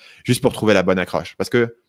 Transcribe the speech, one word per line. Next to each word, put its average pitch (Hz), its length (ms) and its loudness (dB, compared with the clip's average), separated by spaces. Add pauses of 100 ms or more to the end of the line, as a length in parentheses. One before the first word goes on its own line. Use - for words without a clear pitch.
(240)
juste 127 180 0
pour 127 100 2
trouver 107 220 2
la 92 80 4
bonne 92 160 0
accroche. 85 380 -6
Parce - 140 -6
que 117 260 0 (120)